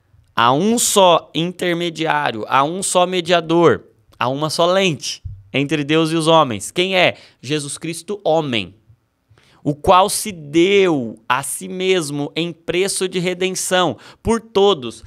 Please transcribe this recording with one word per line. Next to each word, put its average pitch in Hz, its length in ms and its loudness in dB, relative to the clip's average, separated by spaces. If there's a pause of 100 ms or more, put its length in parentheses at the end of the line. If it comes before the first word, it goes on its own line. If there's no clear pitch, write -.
(340)
Há 117 160 4
um 202 280 0
só 185 560 4
intermediário, 160 1120 -4
há 131 160 2
um 180 180 -4
só 180 240 2
mediador, 170 800 2 (340)
há 120 100 -2
uma 147 200 -4
só 170 160 0
lente 180 580 -2 (300)
entre 143 320 -2
Deus 156 280 2
e 165 40 0
os 156 100 0
homens. 147 440 2
Quem 185 260 -2
é? 165 220 2 (240)
Jesus 143 340 -6
Cristo, 165 480 -10
homem, 135 500 -2 (880)
o 147 120 -2
qual 185 340 4
se - 240 -6
deu 165 960 0
a 127 140 0
si - 260 -10
mesmo 180 680 -2
em 160 160 -4
preço 185 560 -4
de 175 120 -6
redenção 180 800 -2 (240)
por 220 180 0
todos, 190 680 0